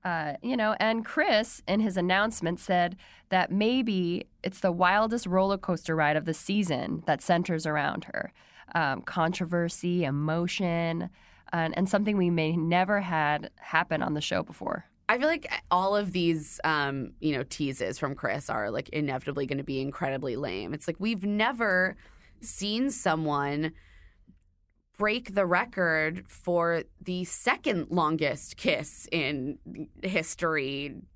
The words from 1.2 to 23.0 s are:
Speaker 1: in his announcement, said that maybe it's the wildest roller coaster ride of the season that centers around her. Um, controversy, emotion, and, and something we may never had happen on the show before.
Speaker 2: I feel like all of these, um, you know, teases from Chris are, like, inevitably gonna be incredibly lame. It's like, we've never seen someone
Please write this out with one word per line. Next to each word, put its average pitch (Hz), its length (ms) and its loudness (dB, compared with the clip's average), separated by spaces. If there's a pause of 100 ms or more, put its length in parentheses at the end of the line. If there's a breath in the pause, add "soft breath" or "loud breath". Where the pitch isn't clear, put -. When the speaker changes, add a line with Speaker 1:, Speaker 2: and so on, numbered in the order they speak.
Speaker 1:
in 196 140 2
his 208 160 2
announcement, 180 640 2
said 175 380 2 (320 loud breath)
that 185 240 2
maybe 208 720 2 (180)
it's 190 160 -4
the 190 120 2
wildest 208 540 2
roller 190 320 2
coaster 170 380 -2
ride 151 220 4
of 160 80 0
the 165 80 0
season 160 760 0
that 147 140 2
centers 170 440 0
around 147 380 -2 (100)
her. - 200 -6 (420 loud breath)
Um, 143 280 0
controversy, 175 1000 0
emotion, 170 1040 0 (440 soft breath)
and, 165 240 0
and 190 100 2
something 202 300 2
we 180 120 4
may 165 280 2
never 180 420 2
had 156 500 0 (100)
happen 160 440 0
on 147 100 -2
the 151 60 -2
show - 240 -2
before. - 460 -8 (180)
Speaker 2:
I 226 100 4
feel 277 120 2
like 330 200 -2 (220)
all 190 240 4
of 202 160 0
these, 165 540 0
um, 139 560 -2
you 151 100 2
know, 131 120 0
teases 131 540 -4
from 143 160 -4
Chris 131 360 -4
are, 110 220 -2
like, 135 180 -6
inevitably 139 560 -4
gonna 139 180 -4
be 135 160 -4
incredibly 135 560 -4
lame. 104 380 -6
It's 151 120 -8
like, 165 140 -4
we've 202 240 -2
never 208 720 2 (460 soft breath)
seen 220 480 -2
someone 151 840 0 (1200 soft breath)